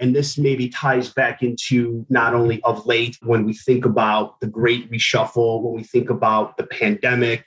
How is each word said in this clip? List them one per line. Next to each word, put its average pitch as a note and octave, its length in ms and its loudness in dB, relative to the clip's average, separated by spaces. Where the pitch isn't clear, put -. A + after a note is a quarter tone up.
and B2+ 120 2
this C#3+ 240 -2
maybe C3+ 300 0
ties B2+ 460 -2
back A#2+ 280 -2
into A#2 680 0
not A#2+ 240 2
only A#2 300 2
of A#2 220 -2
late A#2+ 360 0
when A2+ 240 0
we G#2+ 80 -2
think B2 320 0
about A2 560 0
the A2 60 -4
Great A#2 440 0
Reshuffle, A2+ 680 0
when A#2 120 -4
we A2+ 100 -8
think A#2+ 260 0
about A2 480 0
the - 80 -4
pandemic, A#2 800 -2